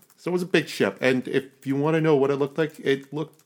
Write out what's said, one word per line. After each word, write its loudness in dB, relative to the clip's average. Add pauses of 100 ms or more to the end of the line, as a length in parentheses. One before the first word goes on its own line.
(200)
So -6
it 0
was 0
a -4
big 0
ship. -2
And 0
if -4
you -2
wanna 0
know 4
what 2
it 0
looked -2
like, -4
it -2
looked, -10